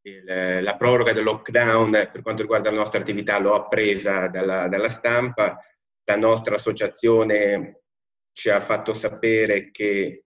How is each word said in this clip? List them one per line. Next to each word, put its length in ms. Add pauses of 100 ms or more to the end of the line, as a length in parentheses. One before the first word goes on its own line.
il, 600
la 140
proroga 340
del 140
lockdown 640 (200)
per 100
quanto 220
riguarda 280
la 60
nostra 240
attività 360
l'ho 180
appresa 760
dalla, 400
dalla 200
stampa. 720 (460)
La 100
nostra 400
associazione 1300 (500)
ci 180
ha 120
fatto 320
sapere 760
che 560